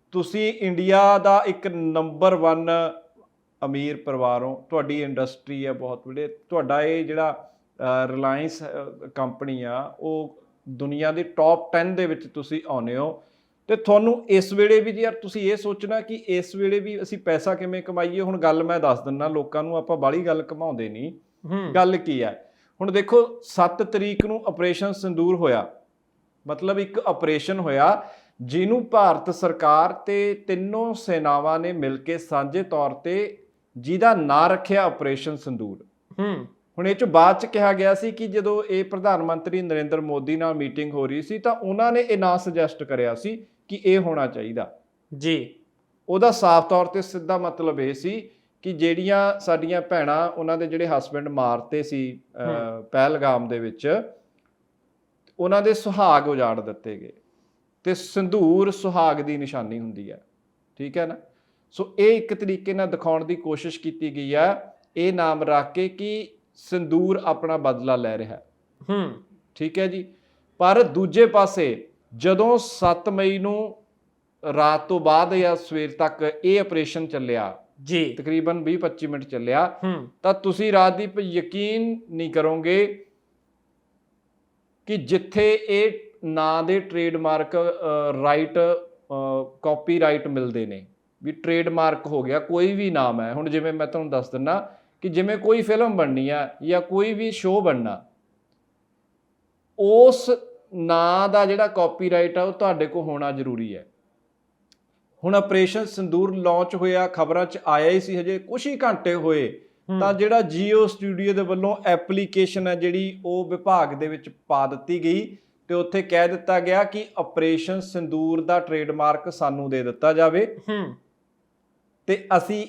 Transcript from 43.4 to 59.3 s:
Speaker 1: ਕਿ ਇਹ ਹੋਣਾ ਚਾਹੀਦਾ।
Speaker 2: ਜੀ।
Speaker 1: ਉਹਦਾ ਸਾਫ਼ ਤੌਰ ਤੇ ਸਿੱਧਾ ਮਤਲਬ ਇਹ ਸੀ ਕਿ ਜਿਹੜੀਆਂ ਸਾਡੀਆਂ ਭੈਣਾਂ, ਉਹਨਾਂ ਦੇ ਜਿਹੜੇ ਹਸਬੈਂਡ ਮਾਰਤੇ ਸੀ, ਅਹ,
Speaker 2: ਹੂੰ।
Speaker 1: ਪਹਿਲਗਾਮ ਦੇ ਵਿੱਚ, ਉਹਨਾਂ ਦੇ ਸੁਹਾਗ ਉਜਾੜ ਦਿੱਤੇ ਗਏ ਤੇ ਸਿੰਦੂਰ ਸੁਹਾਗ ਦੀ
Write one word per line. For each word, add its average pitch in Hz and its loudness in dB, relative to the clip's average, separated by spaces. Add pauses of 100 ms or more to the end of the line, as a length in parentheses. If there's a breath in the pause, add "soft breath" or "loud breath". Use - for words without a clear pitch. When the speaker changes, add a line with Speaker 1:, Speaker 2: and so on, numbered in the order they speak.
Speaker 1:
ਕਿ 196 -10
ਇਹ 190 6
ਹੋਣਾ 160 0
ਚਾਹੀਦਾ। 113 -8 (400)
Speaker 2:
ਜੀ। 143 -2 (540)
Speaker 1:
ਉਹਦਾ 196 6
ਸਾਫ਼ 175 6
ਤੌਰ 180 2
ਤੇ 190 -4
ਸਿੱਧਾ 180 -4
ਮਤਲਬ 165 -4
ਇਹ 135 -2
ਸੀ 185 -8 (320 soft breath)
ਕਿ 185 -6
ਜਿਹੜੀਆਂ 185 2
ਸਾਡੀਆਂ 165 0
ਭੈਣਾਂ, 160 0
ਉਹਨਾਂ 165 -4
ਦੇ 165 -4
ਜਿਹੜੇ 165 -2
ਹਸਬੈਂਡ 143 -2
ਮਾਰਤੇ 127 -2
ਸੀ, 135 -6 (160)
ਅਹ, 127 -10
Speaker 2:
ਹੂੰ। 117 -6
Speaker 1:
ਪਹਿਲਗਾਮ 135 2
ਦੇ 117 -4
ਵਿੱਚ, 143 -4 (1300)
ਉਹਨਾਂ 190 2
ਦੇ 214 4
ਸੁਹਾਗ 190 2
ਉਜਾੜ 120 0
ਦਿੱਤੇ 107 -10
ਗਏ 80 -18 (720)
ਤੇ 185 0
ਸਿੰਦੂਰ 190 2
ਸੁਹਾਗ 175 0
ਦੀ 147 -4